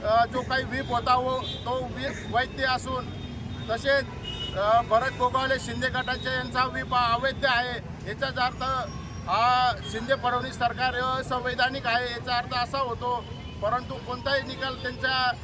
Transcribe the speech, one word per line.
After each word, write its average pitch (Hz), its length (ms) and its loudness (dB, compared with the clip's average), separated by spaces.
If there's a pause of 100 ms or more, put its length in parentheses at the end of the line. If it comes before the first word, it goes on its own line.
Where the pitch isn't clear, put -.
अ, 226 200 6
जो 247 180 0
काही 262 220 0
व्हीप 247 240 -4
होता, 240 260 2
वो, 254 240 2
तो - 520 -4
व्हीप 233 460 -4
वैध 254 280 0
असून, 254 420 -2 (640)
तसेच, 269 340 2 (520)
अ, 214 260 6
भरत 233 360 4
गोगावले 254 400 2
शिंदे 240 300 -2
गटाचे 254 480 -2
यांचा 247 280 0
व्हीप 254 300 -2
हा 240 180 4
अवैध 254 340 0
आहे. 247 280 4 (360)
याचाच 254 280 -4
अर्थ 254 240 0 (680)
हा 247 440 6 (200)
शिंदे 233 220 2
फडणवीस 247 400 0
सरकार 240 400 0
असंवैधानिक 254 920 0
आहे, 240 260 2
याचा 240 220 -2
अर्थ 240 200 -2
असा 247 240 0
होतो. 240 460 -2 (380)
परंतु 240 320 0
कोणताही 247 480 -2
निकाल 262 400 -6
त्यांच्या 254 500 0 (120)